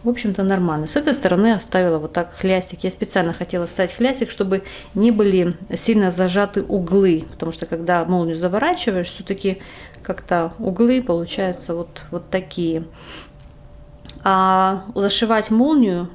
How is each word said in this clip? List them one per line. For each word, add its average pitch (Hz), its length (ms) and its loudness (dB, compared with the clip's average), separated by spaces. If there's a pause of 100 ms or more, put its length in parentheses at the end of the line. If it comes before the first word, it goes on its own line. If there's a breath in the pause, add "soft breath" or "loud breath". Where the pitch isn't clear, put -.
в 233 60 2
общем-то, 202 340 -2
нормально. 175 440 0
С - 80 -8
этой 294 180 2
стороны 202 400 2
оставила 180 460 0
вот 151 140 -8
так 170 200 -4
хлястик. 185 520 -2
Я 185 60 -2
специально 170 420 -2
хотела 175 320 -4
оставить 180 260 -2
хлястик, 254 400 0
чтобы 190 320 -2 (320 loud breath)
не 220 160 6
были 190 440 4 (200)
сильно 214 360 2
зажаты 190 520 0
углы, 185 680 2
потому 160 200 -6
что, - 140 -10
когда 170 400 0
молнию 170 320 0
заворачиваешь, 196 720 -2
всё-таки 196 480 -4 (440 loud breath)
как-то 170 580 -2
углы 233 420 2
получаются 180 760 -2
вот, 170 360 -10
вот 175 180 -10
такие. 170 540 -4 (1400 loud breath)
А 190 600 2 (120)
зашивать 214 560 0
молнию, 220 640 2